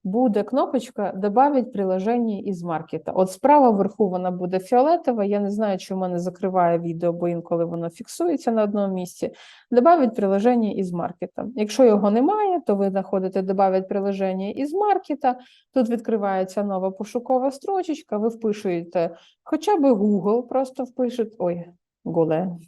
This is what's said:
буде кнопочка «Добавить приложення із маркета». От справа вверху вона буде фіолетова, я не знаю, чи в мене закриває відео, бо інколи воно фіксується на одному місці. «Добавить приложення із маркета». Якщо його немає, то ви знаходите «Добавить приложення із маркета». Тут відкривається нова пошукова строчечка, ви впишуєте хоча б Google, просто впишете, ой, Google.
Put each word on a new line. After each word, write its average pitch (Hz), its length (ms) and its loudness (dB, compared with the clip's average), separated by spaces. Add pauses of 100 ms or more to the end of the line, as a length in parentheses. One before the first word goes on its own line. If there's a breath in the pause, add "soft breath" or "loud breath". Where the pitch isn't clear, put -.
буде 208 380 2
кнопочка 226 720 -2
«Добавить 240 560 2
приложення 196 640 -2
із 180 240 -6
маркета». 160 500 -8
От 190 180 2
справа 269 400 6
вверху 196 380 0
вона 180 220 -2
буде 180 280 -4
фіолетова, 254 680 2
я 202 160 0
не 202 100 -2
знаю, 208 280 -2
чи - 160 -8
в - 20 -4
мене 180 220 -2
закриває 180 600 0
відео, 170 340 -2
бо 175 160 -4
інколи 170 360 -2
воно 170 260 -6
фіксується 285 600 -4
на 220 100 0
одному 202 320 -2
місці. - 380 -8 (380 loud breath)
«Добавить 247 440 6
приложення 208 560 2
із 185 220 -4
маркета». - 540 -8 (100)
Якщо 214 280 2
його 208 260 6
немає, 359 560 2
то 208 100 2
ви 196 140 0
знаходите 190 520 -2
«Добавить 190 460 2
приложення 196 600 -2
із 277 260 -6
маркета». 370 640 0 (360 loud breath)
Тут 240 160 2
відкривається 202 720 -2
нова 190 280 -2
пошукова 240 600 -2
строчечка, 320 680 -6
ви 214 100 0
впишуєте 185 880 -4 (280 loud breath)
хоча 320 320 0
б 294 80 2
Google, 208 580 2
просто 262 420 -4
впишете, 240 540 -4
ой, 175 280 -4 (380)
Google. 165 520 0 (120)